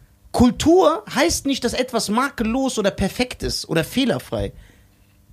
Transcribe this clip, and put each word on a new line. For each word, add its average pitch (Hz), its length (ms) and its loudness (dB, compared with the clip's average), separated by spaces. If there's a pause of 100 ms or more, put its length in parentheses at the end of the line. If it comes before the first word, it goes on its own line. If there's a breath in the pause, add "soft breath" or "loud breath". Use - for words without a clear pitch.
(320 soft breath)
Kultur 320 720 4 (100)
heißt 302 320 0
nicht, 277 200 -2
dass 233 80 -2
etwas 240 360 -2
makellos 247 680 -2
oder 196 120 0
perfekt 196 520 -4
ist - 240 -6
oder 156 160 0
fehlerfrei. 208 680 -2 (800 soft breath)